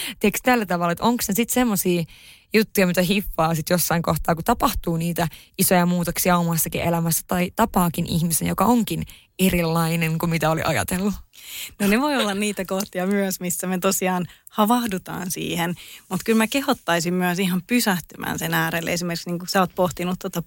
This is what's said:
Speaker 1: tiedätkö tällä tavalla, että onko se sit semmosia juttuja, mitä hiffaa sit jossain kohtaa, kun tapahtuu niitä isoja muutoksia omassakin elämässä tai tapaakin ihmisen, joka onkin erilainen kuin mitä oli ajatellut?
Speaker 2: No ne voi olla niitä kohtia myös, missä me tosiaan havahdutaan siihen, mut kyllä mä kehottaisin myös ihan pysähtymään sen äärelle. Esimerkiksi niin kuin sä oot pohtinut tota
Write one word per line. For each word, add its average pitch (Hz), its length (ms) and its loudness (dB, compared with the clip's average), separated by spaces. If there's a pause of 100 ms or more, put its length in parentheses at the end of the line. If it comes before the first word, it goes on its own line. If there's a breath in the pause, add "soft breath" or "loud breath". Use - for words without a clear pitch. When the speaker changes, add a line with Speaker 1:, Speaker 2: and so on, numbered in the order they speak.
(200 loud breath)
Speaker 1:
tiedätkö 208 240 2
tällä 240 220 4
tavalla, 175 260 0
että 170 120 -4
onko 240 180 2
se 202 120 -2
sit 226 160 0
semmosia 185 540 2 (500 loud breath)
juttuja, 208 340 4
mitä 180 140 2
hiffaa 170 540 0
sit 156 140 -4
jossain 170 320 2
kohtaa, 165 340 0
kun 165 80 -10
tapahtuu 214 540 0
niitä 170 300 -2 (300 loud breath)
isoja 180 280 4
muutoksia 175 520 2
omassakin 170 440 -2
elämässä 170 460 0
tai 180 280 -2
tapaakin 180 500 0
ihmisen, 170 420 0
joka 170 180 0
onkin 214 380 2 (360 loud breath)
erilainen 165 760 2
kuin 175 120 -2
mitä 156 200 0
oli 160 120 0
ajatellut? 180 520 0 (680 loud breath)
Speaker 2:
No 202 80 2
ne 214 140 4
voi 285 160 0
olla 214 160 0
niitä 202 320 -2
kohtia 190 420 -4
myös, 196 320 0
missä 180 280 -4
me 185 100 -2
tosiaan 185 500 0 (220 loud breath)
havahdutaan 196 840 -2
siihen, 170 440 -4 (340 loud breath)
mut 185 160 -4
kyllä 226 120 4
mä 220 100 4
kehottaisin 175 680 0
myös 180 260 0
ihan 180 280 0
pysähtymään - 720 -2
sen 165 140 -4
äärelle. 165 400 -2
Esimerkiksi 170 360 -4
niin 170 100 -4
kuin 180 100 -12
sä 202 100 2
oot 180 160 0
pohtinut 180 440 -2
tota 175 280 -6